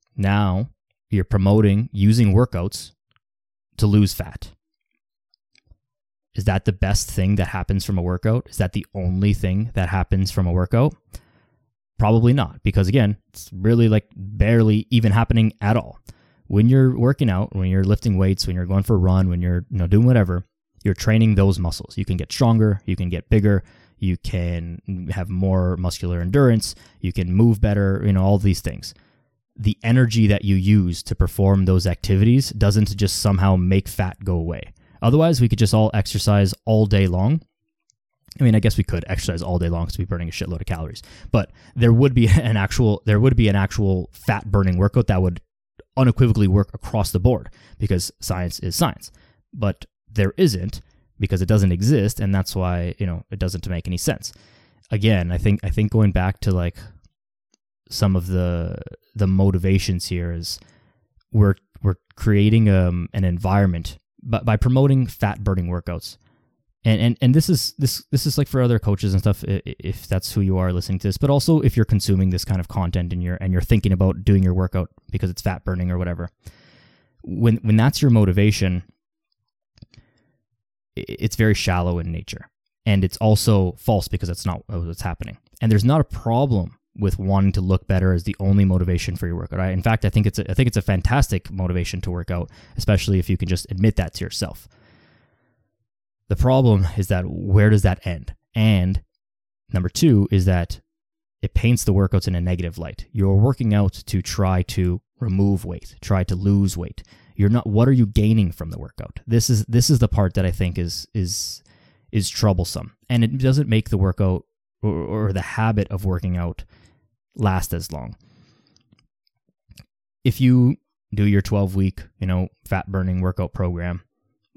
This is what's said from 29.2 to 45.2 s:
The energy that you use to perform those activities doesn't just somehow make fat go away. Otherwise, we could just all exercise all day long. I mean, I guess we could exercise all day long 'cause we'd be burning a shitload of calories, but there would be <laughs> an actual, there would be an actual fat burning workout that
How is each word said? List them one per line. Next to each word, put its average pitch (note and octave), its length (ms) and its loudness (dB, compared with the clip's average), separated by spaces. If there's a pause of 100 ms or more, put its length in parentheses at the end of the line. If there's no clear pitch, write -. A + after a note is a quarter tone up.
The G#2+ 260 -2
energy A#2 460 4
that G2+ 160 2
you G2 140 2
use F#2+ 460 2
to - 120 -6
perform G2 480 2
those F#2 240 2
activities G#2+ 600 2
doesn't G#2 480 2
just G2+ 240 -2
somehow G2 340 2
make F#2 320 0
fat - 380 -6
go F#2 100 -2
away. E2 380 -8 (280)
Otherwise, D3 380 2
we A#2+ 80 4
could - 120 -2
just A2 140 2
all A2 200 4
exercise G2+ 600 2 (120)
all A2 200 4
day G2 220 2
long. G2 340 0 (1000)
I C3+ 40 2
mean, A2+ 120 6
I G#2+ 40 4
guess G#2+ 180 0
we G2 60 0
could E2+ 240 -4
exercise - 340 -4
all F2+ 180 -2
day E2+ 100 -2
long E2+ 160 -2
'cause - 120 -10
we'd A#2 80 -4
be - 40 -18
burning E2+ 180 -6
a D#2+ 40 -8
shitload F2+ 300 -8
of - 40 -10
calories, E2 360 -10 (300)
but - 200 0 (240)
there A#2 180 4
would C3 200 4
be A#2 140 4
<laughs> A2 240 4
an G#2+ 60 0
actual, G#2 480 0
there G#2 140 2
would B2+ 160 4
be A2+ 120 4
an G2 80 2
actual F#2+ 560 -2
fat - 400 -4
burning F#2 260 2
workout G2 300 2
that F#2 140 0